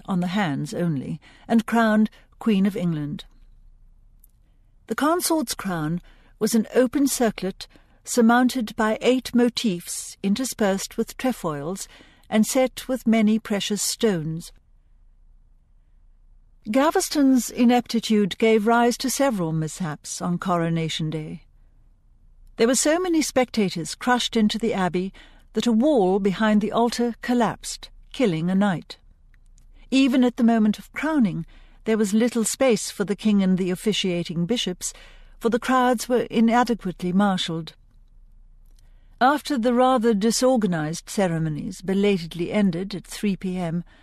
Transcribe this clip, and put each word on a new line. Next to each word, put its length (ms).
on 160
the 60
hands 480
only, 480
and 160
crowned 460
Queen 280
of 100
England. 480
The 60
consort's 600
crown 480
was 160
an 200
open 320
circlet 600
surmounted 720
by 280
eight 320
motifs 880
interspersed 760
with 220
trefoils 680
and 160
set 420
with 180
many 320
precious 440
stones. 680
Gaveston's 800
ineptitude 880
gave 280
rise 300
to 140
several 420
mishaps 680
on 160
Coronation 720
Day. 320
There 100
were 80
so 240
many 220
spectators 760
crushed 400
into 240
the 140
abbey 400
that 140
a 60
wall 480
behind 420
the 100
altar 480
collapsed, 720
killing 360
a 40
knight. 420
Even 340
at 140
the 40
moment 360
of 160
crowning, 500
there 140
was 160
little 300
space 460
for 140
the 100
king 280
and 160
the 120
officiating 760
bishops, 480
for 100
the 100
crowds 480
were 240
inadequately 840
marshalled. 580
After 340
the 160
rather 400
disorganized 960
ceremonies 720
belatedly 720
ended 420
at 120
three 300
P 200
M, 260